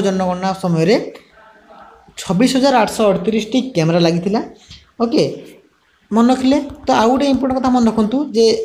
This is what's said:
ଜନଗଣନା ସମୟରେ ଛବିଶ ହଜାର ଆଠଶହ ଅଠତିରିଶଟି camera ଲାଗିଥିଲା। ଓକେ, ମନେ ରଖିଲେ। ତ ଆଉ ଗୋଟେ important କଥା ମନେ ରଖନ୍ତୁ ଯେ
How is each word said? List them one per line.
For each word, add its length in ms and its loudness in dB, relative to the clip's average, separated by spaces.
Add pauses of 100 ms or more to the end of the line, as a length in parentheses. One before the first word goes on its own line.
ଜନଗଣନା 440 -4 (140)
ସମୟରେ 320 2 (1300)
ଛବିଶ 360 2
ହଜାର 180 2
ଆଠଶହ 360 0
ଅଠତିରିଶଟି 480 -2 (160)
camera 240 2
ଲାଗିଥିଲା। 420 0 (580)
ଓକେ, 240 0 (880)
ମନେ 220 2
ରଖିଲେ। 240 2 (300)
ତ 40 -4
ଆଉ 180 2
ଗୋଟେ 240 0
important 260 -2
କଥା 160 0
ମନେ 160 2
ରଖନ୍ତୁ 260 0 (180)
ଯେ 100 4 (200)